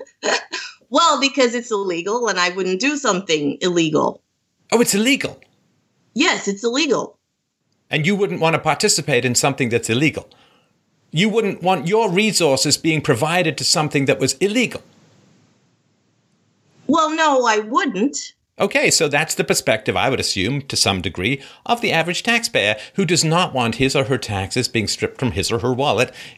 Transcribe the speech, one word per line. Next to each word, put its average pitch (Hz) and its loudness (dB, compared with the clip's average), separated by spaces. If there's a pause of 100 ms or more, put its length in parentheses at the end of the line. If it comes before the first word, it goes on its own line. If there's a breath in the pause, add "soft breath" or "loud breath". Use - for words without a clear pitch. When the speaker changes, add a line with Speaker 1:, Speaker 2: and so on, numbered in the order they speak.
(880 loud breath)
Speaker 1:
Well, 302 4
because 254 2
it's 233 -6
illegal 196 -2
and 185 -2
I 180 2
wouldn't 185 -2
do 285 0
something 170 -2
illegal. 170 0 (520)
Speaker 2:
Oh, 233 6
it's 233 0
illegal? 233 0 (760)
Speaker 1:
Yes, 254 0
it's 196 -4
illegal. 240 0 (720)
Speaker 2:
And 147 0
you 196 2
wouldn't 180 -2
want 160 2
to 147 2
participate 147 0
in 123 2
something 135 0
that's 113 0
illegal? 131 0 (800 soft breath)
You 190 0
wouldn't 202 -2
want 175 0
your 214 2
resources 165 2
being 160 0
provided 156 0
to 135 -6
something 151 0
that 123 2
was 131 0
illegal? 202 0 (2000)
Speaker 1:
Well, 311 2
no, 285 2
I 214 2
wouldn't. 233 -2 (420)
Speaker 2:
Okay, 208 2
so 156 2
that's 147 0
the 185 -2
perspective, - 0
I 117 2
would 117 0
assume, 113 -2
to - -8
some 95 0
degree, 95 -4 (240 loud breath)
of 233 -2
the 208 -2
average 165 -2
taxpayer 131 0 (160 loud breath)
who 196 -2
does 160 2
not 165 0
want 117 -2
his 135 0
or 135 2
her 127 -2
taxes 101 -4
being 104 -2
stripped - -4
from 123 -2
his 95 -2
or 117 0
her 127 0
wallet 123 0 (240 loud breath)